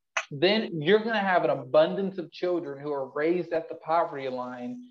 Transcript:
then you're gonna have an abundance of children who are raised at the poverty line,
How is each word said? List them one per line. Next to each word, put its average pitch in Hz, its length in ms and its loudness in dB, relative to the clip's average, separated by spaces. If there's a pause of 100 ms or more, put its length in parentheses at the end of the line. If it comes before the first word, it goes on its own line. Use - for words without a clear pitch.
(300)
then 170 500 0
you're 196 220 4
gonna 226 160 0
have 185 260 2
an 151 60 2
abundance 160 680 2
of 160 120 -8
children 160 500 -2
who 147 120 -6
are 135 180 -4
raised 165 420 0
at 160 160 -2
the - 80 -10
poverty 156 520 0
line, 123 520 -8 (100)